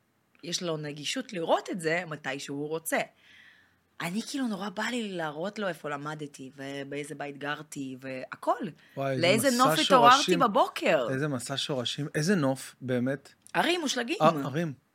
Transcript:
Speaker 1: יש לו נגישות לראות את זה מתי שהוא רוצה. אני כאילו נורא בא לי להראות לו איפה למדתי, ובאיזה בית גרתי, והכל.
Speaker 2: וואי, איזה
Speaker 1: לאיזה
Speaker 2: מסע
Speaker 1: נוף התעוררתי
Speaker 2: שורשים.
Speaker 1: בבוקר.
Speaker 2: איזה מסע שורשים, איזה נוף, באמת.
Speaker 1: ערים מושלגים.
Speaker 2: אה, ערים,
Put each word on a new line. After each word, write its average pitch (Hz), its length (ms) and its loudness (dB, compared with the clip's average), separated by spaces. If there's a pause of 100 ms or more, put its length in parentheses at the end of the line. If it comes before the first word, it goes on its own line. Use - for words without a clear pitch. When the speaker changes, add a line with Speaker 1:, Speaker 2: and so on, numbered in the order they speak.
(440)
Speaker 1:
יש 175 200 -6
לו 165 140 -2
נגישות 151 560 -6
לראות 185 380 0
את 202 100 -6
זה 165 260 0
מתי 143 320 -8
שהוא 143 280 -8
רוצה. 160 300 -4 (1040)
אני 175 280 -4
כאילו 269 180 -4
נורא 202 220 -4
בא 208 140 -6
לי 233 280 -4
להראות 165 480 -4
לו 202 80 -2
איפה 160 220 -6
למדתי, 143 680 -8
ובאיזה 139 580 -8
בית 143 220 -8
גרתי, 143 640 -8
והכל. 131 500 -6 (460)
Speaker 2:
וואי, 135 140 -2
איזה 131 100 0
Speaker 1:
לאיזה 214 260 4
Speaker 2:
מסע 240 100 4
Speaker 1:
נוף 160 220 6
התעוררתי - 360 8
Speaker 2:
שורשים. 185 240 4
Speaker 1:
בבוקר. 214 720 4
Speaker 2:
איזה 135 160 0
מסע 139 300 -4
שורשים, 135 580 -4
איזה 156 200 2
נוף, 135 460 0
באמת. 131 480 -2 (240)
Speaker 1:
ערים 320 280 2
מושלגים. 254 400 -4
Speaker 2:
אה, 156 60 8
ערים, 147 460 0 (220)